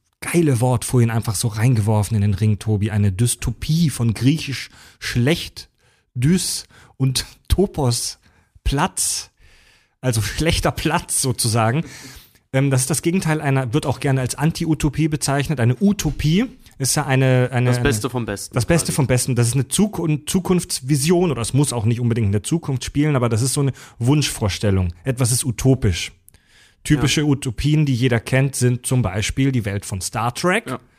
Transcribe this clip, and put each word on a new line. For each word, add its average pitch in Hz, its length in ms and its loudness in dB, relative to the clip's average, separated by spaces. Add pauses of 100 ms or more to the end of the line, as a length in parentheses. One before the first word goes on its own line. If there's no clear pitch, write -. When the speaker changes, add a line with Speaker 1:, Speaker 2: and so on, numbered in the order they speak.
(200)
Speaker 1:
geile 147 400 2
Wort 123 240 0
vorhin 117 280 2
einfach 113 240 -2
so - 120 -2
reingeworfen 107 680 2
in 101 60 2
den 104 120 2
Ring, 107 260 0
Tobi, 107 320 -2
eine 104 200 2
Dystopie 123 800 0
von 117 240 -2
griechisch 135 560 -2 (300)
schlecht, - 680 -2 (460)
Dys 156 500 0 (320)
und 135 280 0 (220)
Topos, 147 720 0 (440)
Platz, - 680 -2 (720)
also 120 200 0
schlechter 160 500 -2
Platz - 500 -2
sozusagen. 117 600 0 (680)
Ähm, 139 200 2
das 127 100 2
ist - 80 -4
das 147 140 -2
Gegenteil 160 380 0
einer, 135 320 0
wird 151 120 0
auch 135 140 -2
gerne 131 220 0
als 123 140 -4
Anti-Utopie 156 720 0
bezeichnet. 143 520 -2
Eine 120 200 2
Utopie 190 680 0 (340)
ist 135 160 -2
ja 147 100 0
eine, 131 460 4
eine, 123 160 0
Speaker 2:
Das 123 100 2
Speaker 1:
eine 123 60 -2
Speaker 2:
Beste 131 260 0
vom 120 160 -4
Besten 104 300 -8
Speaker 1:
Das 127 100 2
Beste 170 220 2
Speaker 2:
quasi. - 80 -2
Speaker 1:
vom 135 120 2
Besten. 127 280 0
Das 117 120 2
ist 117 60 0
eine 139 140 0
Zukun-, 170 580 0
Zukunftsvision 170 1040 0
oder 117 100 -4
es - 120 -4
muss 135 200 2
auch 117 120 -2
nicht 117 140 2
unbedingt 117 280 0
in 98 40 2
der 104 120 0
Zukunft 147 400 -4
spielen, 147 320 0
aber 120 140 2
das 113 120 0
ist 135 120 -2
so 147 80 -2
eine 139 100 2 (280)
Wunschvorstellung. 104 960 0 (100)
Etwas 123 280 0
ist 127 140 -2
utopisch. 123 640 0 (760)
Typische 147 360 2
Speaker 2:
Ja. 147 60 0
Speaker 1:
Utopien, 143 580 0
die 139 80 0
jeder 120 280 2
kennt, 135 340 0
sind 123 320 0
zum 127 140 2
Beispiel 110 500 -2
die 120 140 -2
Welt 101 200 -4
von 95 140 -8
Star 120 340 -4
Trek. 180 360 -2
Speaker 3:
Ja. 123 100 -8 (200)